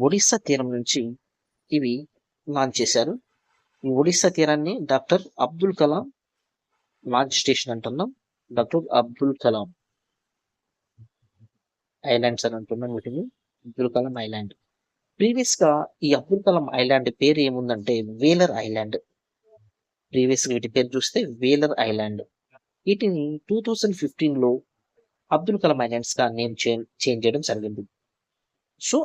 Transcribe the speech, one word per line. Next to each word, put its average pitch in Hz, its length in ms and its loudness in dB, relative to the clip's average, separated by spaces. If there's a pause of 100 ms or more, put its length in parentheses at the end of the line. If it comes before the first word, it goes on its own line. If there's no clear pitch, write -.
ఒడిశా 202 320 2 (100)
తీరం 131 280 0
నుంచి 120 260 -2 (760)
ఇవి 131 160 0 (640)
లాంచ్ 131 260 0
చేశారు. 123 320 0 (760)
ఈ - 20 0 (100)
ఒడిశా 175 380 2
తీరాన్ని 151 360 0 (180)
డాక్టర్ 170 320 0 (220)
అబ్దుల్ 175 360 -2
కలాం 160 240 0 (1080)
లాంచ్ 135 280 0
స్టేషన్ 127 340 0
అంటున్నాం. 127 340 -4 (480)
డాక్టర్ 160 260 0 (160)
అబ్దుల్ 127 440 0
కలాం 110 240 0 (2500)
ఐలాండ్స్ 117 320 0
అని 113 120 -4
అంటున్నాం 117 360 -8
వీటిని. 123 280 -8 (440)
అబ్దుల్ 123 300 -2
కలాం 127 280 -2
ఐలాండ్. 107 300 -10 (640)
ప్రీవియస్ 240 440 2
గా 151 80 6 (360)
ఈ 143 120 2
అబ్దుల్ 196 280 0
కలాం 165 200 4 (160)
ఐలాండ్ 127 280 2 (100)
పేరు 151 280 6
ఏముందంటే 120 480 -2 (260)
వేలర్ 165 320 4 (120)
ఐలాండ్. 110 300 -4 (1160)
ప్రీవియస్ 127 360 2
గా 123 80 -2
వీటి 113 200 -6
పేరు 123 180 2
చూస్తే 131 260 -2 (220)
వేలర్ 147 320 4 (140)
ఐలాండ్. 107 340 -4 (640)
వీటిని 190 400 0 (240)
టూ 220 160 2
థౌజండ్ 214 360 -2
ఫిఫ్టీన్ 143 420 0
లో 123 60 4 (840)
అబ్దుల్ 190 280 -2
కలాం 151 220 2
ఐలాండ్స్ 117 340 -4
గా 127 60 2 (120)
నేమ్ 120 240 -2
చే-, 117 240 0 (160)
చేంజ్ 117 240 0
చేయడం 127 220 2
జరిగింది. 107 340 -4 (1080)
So - 180 2